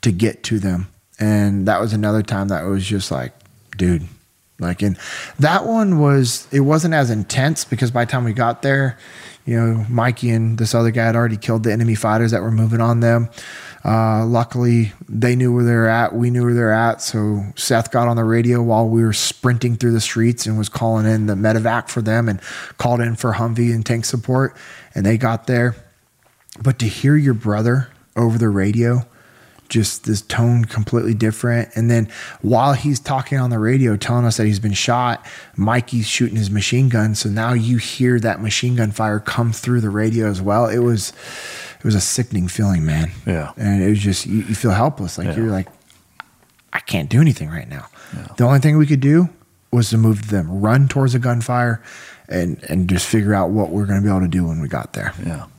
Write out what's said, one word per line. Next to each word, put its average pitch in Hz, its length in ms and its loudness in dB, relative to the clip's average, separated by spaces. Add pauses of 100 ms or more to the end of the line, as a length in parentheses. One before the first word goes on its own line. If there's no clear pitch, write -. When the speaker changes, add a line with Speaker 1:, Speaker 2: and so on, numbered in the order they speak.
Speaker 1:
to 113 100 2
get 101 340 -2
to 110 140 -2
them. 95 300 -4 (320)
And 104 480 2
that 95 120 2
was 107 120 -2
another 107 320 0
time 98 240 -4
that 82 160 -2
was 98 200 -2
just 101 280 -4
like, 64 200 -6 (440)
dude, 87 320 0 (500)
like, 87 240 -6
and 101 140 0 (420)
that 156 260 2
one 208 360 2
was, 139 500 2
it 139 100 2
wasn't 156 340 2
as 139 140 2
intense 127 560 -2
because 120 280 -2
by 120 120 0
the 117 60 -6
time 127 140 -2
we 113 80 0
got 120 300 -2
there, 135 360 0 (480)
you 117 140 0
know, 113 280 0
Mikey 120 420 0
and 113 280 0
this 113 160 -2
other 117 160 4
guy 113 140 0
had 113 100 2
already 117 220 0
killed 110 280 -2
the 113 80 0
enemy 113 220 2
fighters 110 380 0
that 95 100 0
were 113 80 -4
moving 113 300 2
on 117 180 2
them. 117 300 2 (560)
Uh, 110 400 2
luckily, 117 680 2 (180)
they 120 260 2
knew 123 160 2
where 120 120 2
they 117 100 4
were 113 140 4
at. 113 260 2
We 120 160 0
knew 120 140 0
where 120 100 2
they 120 60 2
were 110 120 2
at. 113 300 0
So 104 420 -2 (100)
Seth - 380 0
got 120 160 2
on 117 80 0
the 117 80 0
radio 117 380 2
while 113 260 2
we 113 160 4
were 110 80 2
sprinting 120 640 -2
through 117 160 0
the 113 80 2
streets 117 460 0
and 110 100 -2
was 107 140 -4
calling 113 340 0
in 110 220 0
the 104 80 0
medevac 110 560 0
for 123 100 -4
them 113 300 0
and 95 100 -4 (380)
called 120 220 0
in 117 160 -2
for 113 180 -2
Humvee 117 400 0
and 113 100 -2
tank 117 220 -2
support. 131 500 -2 (380)
And 98 100 -2
they 110 140 4
got 117 280 -2
there. 120 300 0 (840)
But 123 160 2
to 120 80 -2
hear 135 280 2
your 139 200 4
brother 110 540 0 (280)
over 117 220 2
the 113 100 2
radio, 113 580 2 (600)
just - 360 -2
this 107 180 -2
tone 117 420 2
completely 110 500 -2
different. 113 600 -2
And 113 160 0
then 117 180 2 (320)
while 123 340 2
he's 139 260 -2
talking 135 380 -4
on 127 120 0
the 117 80 -2
radio, 117 400 2
telling 120 260 0
us 113 140 2
that 107 80 2
he's 101 140 2
been 104 120 -2
shot, 120 540 -2 (300)
Mikey's 117 500 0
shooting 113 300 -2
his 101 140 0
machine 117 380 2
gun. 110 260 2
So 104 140 -4
now 110 240 -2
you 120 240 0
hear 123 440 0
that 107 200 -2
machine 123 360 -2
gun 107 160 0
fire 107 280 -2
come 117 320 -2
through 123 300 -2
the 107 80 -2
radio 110 380 0
as 95 120 -4
well. 104 280 0
It 110 100 -2
was, 120 340 0 (640)
it - 60 -20
was 110 100 2
a 98 60 2
sickening 101 460 -4
feeling, 92 380 0
man. 78 260 -2 (160)
Speaker 2:
Yeah. 80 300 -4
Speaker 1:
And 101 260 0
it 92 60 2
was 107 120 2
just, 101 260 -2
you, 104 160 -2
you 107 120 -4
feel 110 160 0
helpless. 107 480 -2
Like, 90 100 -4
Speaker 2:
Yeah. 82 80 -4
Speaker 1:
you're 113 140 -2
like, 95 160 -2 (1080)
"I - 80 -4
can't 80 300 -4
do 123 100 4
anything 127 300 2
right - 180 -12
now." 139 180 -14 (280)
Speaker 2:
Yeah. - 220 -14
Speaker 1:
The 127 80 2
only 135 160 4
thing 151 180 4
we 151 80 6
could 143 140 2
do 160 280 4 (440)
was 117 180 2
to 113 80 2
move 107 320 2
them, 95 300 -2
run 127 280 4
towards 135 260 0
the 131 40 2
gunfire, 120 640 -2 (460)
and, 87 400 -4
and 87 200 0
just 90 180 0
figure 107 280 2
out 92 160 2
what 101 200 0
we're 101 160 -2
gonna 98 160 0
be 104 60 2
able 95 120 2
to 92 80 2
do 87 180 0
when 80 140 -4
we 71 80 -4
got 67 240 -8
there. - 200 -6 (140)
Speaker 2:
Yeah. 80 200 -8 (120)